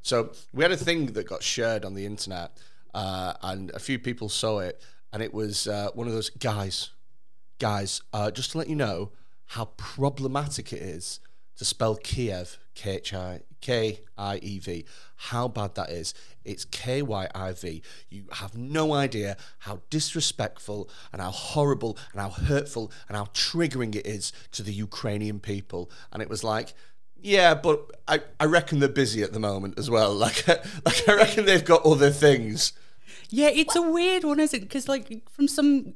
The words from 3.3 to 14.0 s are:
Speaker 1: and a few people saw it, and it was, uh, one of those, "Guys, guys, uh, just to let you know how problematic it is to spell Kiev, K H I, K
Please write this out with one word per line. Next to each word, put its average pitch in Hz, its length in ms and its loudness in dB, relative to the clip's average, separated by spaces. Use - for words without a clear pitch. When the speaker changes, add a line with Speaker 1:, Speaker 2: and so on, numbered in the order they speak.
Speaker 1:
and 95 300 -6
a - 80 -10
few 135 180 -4
people 120 300 -6
saw 107 320 0
it, 90 220 -6
and 107 100 -4
it 110 100 -6
was, 107 320 -2
uh, 104 280 -2
one 117 140 -6
of 113 60 -2
those, 110 160 -4
"Guys, 104 600 -4
guys, 104 440 -2
uh, 107 180 0
just 127 220 -6
to 156 60 -4
let 160 100 -4
you 156 80 -2
know 101 360 -2
how 117 180 -6
problematic 135 960 -2
it - 80 -8
is 90 400 -8
to - 80 -10
spell 110 320 0
Kiev, 98 600 -4
K 98 200 -4
H - 180 -8
I, 92 300 -6
K 110 400 0